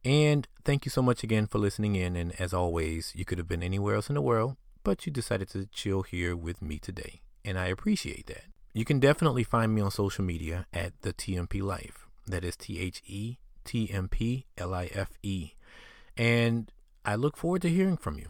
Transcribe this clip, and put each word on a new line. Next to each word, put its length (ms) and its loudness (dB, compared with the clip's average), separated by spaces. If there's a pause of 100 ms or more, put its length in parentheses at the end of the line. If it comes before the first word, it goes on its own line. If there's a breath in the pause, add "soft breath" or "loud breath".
And 420 6 (180)
thank 200 2
you 60 -4
so 120 2
much 220 4
again 240 4
for 100 0
listening 380 2
in. 180 0
And 260 -2
as 140 0
always, 640 0
you 80 -4
could 120 -2
have 120 -4
been 160 -2
anywhere 320 0
else 120 -2
in 60 0
the 80 0
world, 340 2 (280)
but 200 0
you 80 -4
decided 380 -2
to 160 -4
chill 360 -2
here 340 -2
with 260 -6
me 160 -6
today. 420 -10 (240)
And 140 -4
I 80 -2
appreciate 600 -2
that. 180 -12 (280)
You 120 0
can 160 4
definitely 420 6
find 320 2
me 60 4
on 100 2
social 340 0
media 480 -4
at 200 -4 (100)
the 100 -4
T 240 -4
M 120 -2
P. 120 -2 (680)
That 160 -2
is 120 -4
T 220 -10
H 280 -6
E 320 -8 (260)
T 260 -2
M 180 -2
P 380 0 (100)
L 160 -4
I 220 -4
F 300 -4
E. 300 -4 (640 loud breath)
And 540 2 (340)
I 120 0
look 200 0
forward 260 -2
to 60 2
hearing 280 4
from 220 -6
you. 120 -12